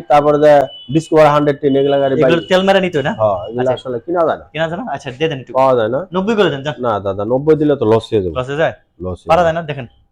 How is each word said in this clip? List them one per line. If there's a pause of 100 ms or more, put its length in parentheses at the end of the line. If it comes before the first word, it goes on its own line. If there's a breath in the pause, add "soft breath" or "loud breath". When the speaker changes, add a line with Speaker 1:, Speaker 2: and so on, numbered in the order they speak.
(100)
Speaker 1:
তারপরে
যে (420)
ডিসকভার
হান্ড্রেড
টেন,
এগুলা
গাড়ি
ভাই,
Speaker 2:
এগুলো
তেল
মেরে
নিতে
হয়
না?
Speaker 1:
হ্যাঁ,
এগুলা
Speaker 2:
আচ্ছা।
Speaker 1:
আসলে
কিনা
যায়
না।
Speaker 2:
কেনা
যায়
না? (100)
আচ্ছা, (100)
দিয়ে
দেন
একটু।
Speaker 1:
নব্বই
যায়
না? (140)
Speaker 2:
নব্বই
করে
দেন,
যান। (120)
Speaker 1:
না (120)
দাদা, (100)
নব্বই
দিলে
তো
লস
হয়ে
যাবে।
Speaker 2:
লসে
যায়? (300)
Speaker 1:
লস
হয়ে
Speaker 2:
পারা
Speaker 1:
যাবে।
Speaker 2:
যায়
না?
দেখেন, (260)